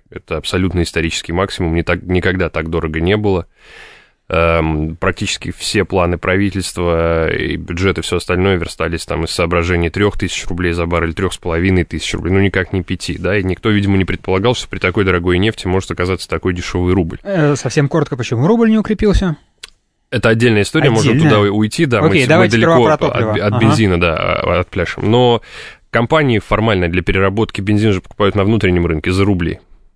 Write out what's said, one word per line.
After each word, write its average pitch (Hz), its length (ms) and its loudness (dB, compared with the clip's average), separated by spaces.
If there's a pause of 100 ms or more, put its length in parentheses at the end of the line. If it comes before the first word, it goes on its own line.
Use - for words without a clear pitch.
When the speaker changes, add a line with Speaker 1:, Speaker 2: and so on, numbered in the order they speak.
Speaker 1:
Это - 300 -10
абсолютно 87 440 -2
исторический 82 500 -4
максимум, 90 420 -2
не 85 80 0
так, 87 220 -4
никогда 90 440 0
так 80 220 -6
дорого 80 300 -4
не 90 160 2
было. 98 300 -2 (840)
Эм, 82 680 0
практически 92 560 -4
все - 320 -2
планы 87 340 0
правительства 85 1120 0
и 76 260 -4
бюджет 87 420 -2
и - 20 -4
все 90 160 -4
остальное 92 400 0
верстались 82 480 -6
там 80 200 -4
из 82 60 -6
соображений 85 600 0
трех 101 280 0
тысяч - 280 -6
рублей 87 260 -2
за 85 140 -2
баррель, 85 280 -2
трех 90 180 -2
с - 40 -10
половиной 90 480 0
тысяч - 300 -8
рублей, 90 180 -4
ну, 98 80 2
никак 95 320 -2
не 95 100 -2
пяти, 90 360 -8
да, 90 200 -2
и 95 60 -2
никто, 92 260 -2
видимо, 101 260 2
не 95 80 2
предполагал, 95 520 0
что - 100 -10
при - 140 -12
такой 92 240 0
дорогой 90 340 2
нефти 101 300 -2
может 95 240 -2
оказаться 90 360 -4
такой 87 260 -2
дешевый 90 400 -2
рубль. 85 280 0
Speaker 2:
Э, 156 320 0
совсем 135 340 -2
коротко, 147 280 -2
почему 123 320 -2
рубль 226 220 4
не 220 80 4
укрепился? 196 580 0 (720)
Speaker 1:
Это 117 180 0
отдельная 113 340 4
история, 147 280 2
можно 110 220 4
Speaker 2:
Отдельная? 151 180 4
Speaker 1:
туда 107 100 4 (120)
уйти, 107 320 0
да, 120 160 2
мы - 80 4
Speaker 2:
Окей, 143 140 4
Speaker 1:
с-, - 20 0
мы 123 40 2
Speaker 2:
давайте 156 280 4
сперва 165 180 4
Speaker 1:
далеко 160 100 6
Speaker 2:
про 156 100 4
Speaker 1:
от, 147 60 -2
Speaker 2:
топливо. 110 320 0
Speaker 1:
от 104 200 0
Speaker 2:
Ага. 123 80 -2
Speaker 1:
бензина, 104 400 4
да, 85 160 2
а, 87 440 0
отпляшем. 90 500 -4
Но 120 320 4 (480)
компании 120 500 2
формально 104 480 0
для 87 140 0
переработки 98 580 0
бензин 104 320 2
же 92 80 -2
покупают - 340 -2
на 98 100 2
внутреннем 95 420 2
рынке 82 260 -2
за 95 120 0
рубли. 90 360 -2 (360)